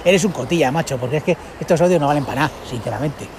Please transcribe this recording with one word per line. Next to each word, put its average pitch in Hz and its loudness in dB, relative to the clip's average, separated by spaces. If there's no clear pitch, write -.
eres 180 4
un 185 2
cotilla, 131 0
macho, 143 -2
porque 127 -2
es 151 -2
que 170 2
estos 165 2
audios 175 4
no 143 2
valen 147 2
para 117 -2
nada, 151 0
sinceramente. 123 -6